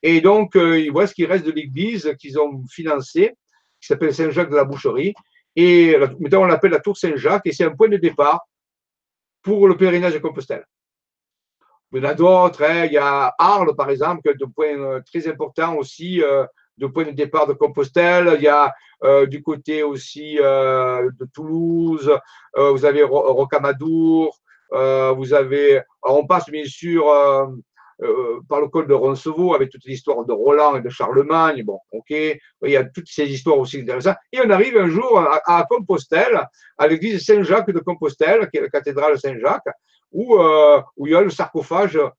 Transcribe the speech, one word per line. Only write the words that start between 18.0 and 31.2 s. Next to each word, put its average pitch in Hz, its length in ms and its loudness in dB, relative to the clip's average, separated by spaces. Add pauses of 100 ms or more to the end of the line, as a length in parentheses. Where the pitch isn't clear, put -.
Il 143 60 -2
y 147 60 6
a, 147 240 4 (300)
euh, 139 240 4
du 143 160 -10
côté 151 400 -6
aussi, 147 580 -8
euh, 131 800 0
de 131 160 -12
Toulouse, 160 840 -2 (420)
euh, 139 120 4
vous 135 140 0
avez 147 180 4
Ro-, 135 320 2
Rocamadour, 151 1040 -2 (340)
euh, 131 400 0
vous 131 220 -2
avez, 139 460 2 (240)
alors 135 140 2
on 143 100 0
passe 180 200 0
bien 151 160 -10
sûr, 165 440 -2
euh, 143 380 4 (560)
euh, 120 460 -4
par 147 120 -2
le 147 80 -2
col 156 180 -4
de 139 80 2
Roncevaux 151 600 -2
avec 135 160 0
toute 131 140 -20
l'histoire 131 400 -6
de 120 80 -4
Roland 143 440 2
et 123 40 -4
de 120 80 -8
Charlemagne. 143 760 0